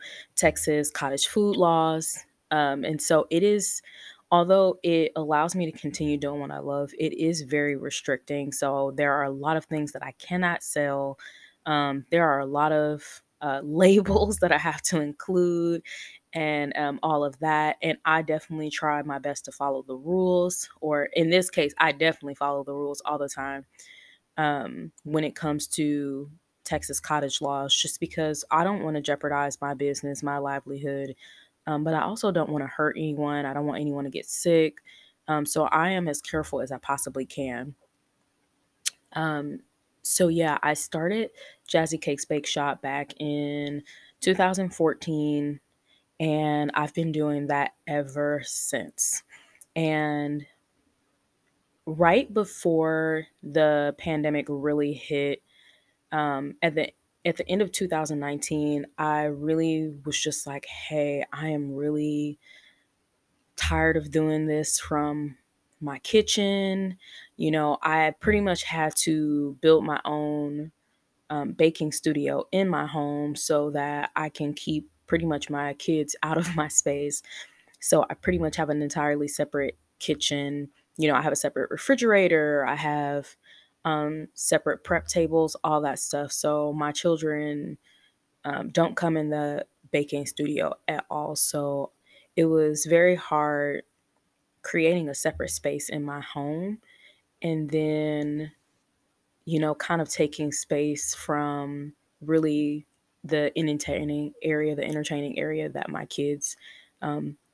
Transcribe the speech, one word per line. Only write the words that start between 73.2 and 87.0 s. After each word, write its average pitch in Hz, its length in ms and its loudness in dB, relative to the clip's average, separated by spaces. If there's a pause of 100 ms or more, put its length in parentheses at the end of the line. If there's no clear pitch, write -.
so 147 360 0
that 147 440 -4
I 156 140 -2
can 147 240 -4
keep 151 360 -6 (180)
pretty 165 180 0
much 147 240 -2
my 143 240 -4
kids 151 460 -2
<laughs> - 40 -4
out 156 140 0
of 170 180 -2
my 151 140 0
space. 143 520 -2 (600)
So - 280 4
I 175 40 -6
pretty 180 260 -2
much 156 160 -2
have 156 140 0
an 147 120 0
entirely 147 460 0
separate 143 500 -4 (220)
kitchen. 143 680 -2 (280)
You 156 120 4
know, 143 60 4
I - 60 4
have 160 120 2
a - 40 0
separate - 320 -2
refrigerator. 165 960 4
I 131 100 0
have, 147 600 -2 (500)
um, 156 480 -2
separate - 500 0
prep - 240 -2
tables, 160 560 2
all 151 180 2
that 139 180 -2
stuff. 143 320 -4
So 147 420 0
my 147 180 -2
children, 151 880 -2 (640)